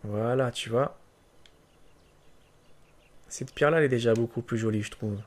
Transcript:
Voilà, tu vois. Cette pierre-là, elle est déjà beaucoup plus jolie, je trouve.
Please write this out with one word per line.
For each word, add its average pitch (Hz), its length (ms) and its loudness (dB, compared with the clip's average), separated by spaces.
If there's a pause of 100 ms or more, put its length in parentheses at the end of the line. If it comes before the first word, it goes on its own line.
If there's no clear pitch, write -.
Voilà, 117 480 0
tu - 200 -8
vois. 127 280 0 (2250)
Cette - 260 -12
pierre-là, 151 240 4
elle 151 60 6
est 135 40 2
déjà 117 260 4
beaucoup 117 280 0
plus 117 160 -4
jolie, 110 240 0
je - 80 -8
trouve. 104 360 -6